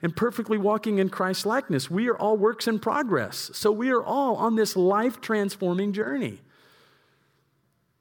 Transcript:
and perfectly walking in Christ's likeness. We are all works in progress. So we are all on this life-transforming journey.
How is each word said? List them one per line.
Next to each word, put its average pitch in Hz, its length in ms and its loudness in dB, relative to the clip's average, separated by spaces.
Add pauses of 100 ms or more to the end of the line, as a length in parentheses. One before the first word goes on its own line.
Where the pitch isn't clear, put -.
and 165 140 -2
perfectly 220 420 -2
walking 208 400 0
in 190 120 2
Christ's 190 360 -2
likeness. 202 440 0
We 214 200 0
are 240 80 0
all 214 180 2
works 220 320 2
in 220 120 0
progress. 220 760 -2
So - 180 0
we 233 200 0
are 240 120 2
all 254 340 0
on 226 180 0
this 220 200 2
life-transforming 202 1160 0
journey. 220 480 -4 (1600)